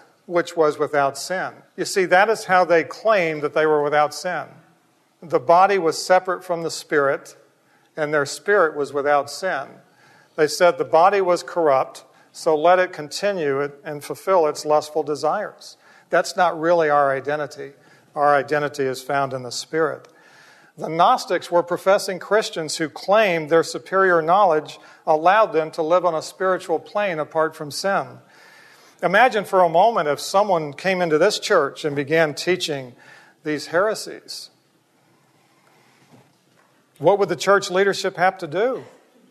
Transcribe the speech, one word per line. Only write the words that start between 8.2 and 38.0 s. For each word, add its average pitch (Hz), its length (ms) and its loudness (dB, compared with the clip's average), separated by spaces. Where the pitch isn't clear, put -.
spirit 170 480 0
was 139 180 -6
without 143 380 0
sin. 175 380 -8
They 156 140 2
said 175 300 2
the 156 60 0
body 180 360 4
was 180 240 0
corrupt, 151 580 0
so 160 240 0
let 175 240 4
it 180 120 -2
continue 147 800 -4
and 147 180 -10
fulfill 160 460 0
its 147 160 -6
lustful 151 400 0
desires. 151 720 -6
That's 180 260 0
not 170 240 0
really 165 300 2
our 143 200 4
identity. 139 640 -6
Our 147 200 2
identity 143 500 -2
is 131 180 -4
found 139 300 -4
in 127 120 -10
the 120 80 -14
Spirit. 156 560 -4
The - 120 -10
Gnostics 180 600 0
were 175 120 4
professing 185 560 0
Christians 196 580 -2
who 160 120 -4
claimed 180 600 0
their 165 120 4
superior 180 580 0
knowledge 160 580 2
allowed 175 460 4
them 156 200 -2
to 170 100 -4
live 170 220 2
on 170 100 0
a 156 80 -4
spiritual 180 560 -4
plane 196 400 -4
apart 156 360 -2
from 151 160 -12
sin. 139 480 -4
Imagine 202 420 2
for 196 160 2
a 180 80 6
moment 180 400 2
if 143 120 0
someone 180 520 0
came 185 280 -2
into 160 180 2
this 202 200 2
church 151 460 0
and 147 100 -4
began 147 400 0
teaching 139 600 -6
these 151 240 -6
heresies. - 840 -6
What 180 200 4
would 196 120 0
the 175 60 -6
church 196 340 2
leadership 190 460 -2